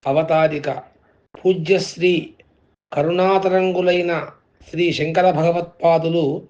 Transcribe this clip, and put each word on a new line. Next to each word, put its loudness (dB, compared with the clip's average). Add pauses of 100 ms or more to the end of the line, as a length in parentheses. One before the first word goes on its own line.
అవతారిక. 0 (540)
పూజ్య 0
శ్రీ -2 (640)
కరుణాతరంగులైన 0 (440)
శ్రీ 0
శంకర 2
భగవత్పాదులు 0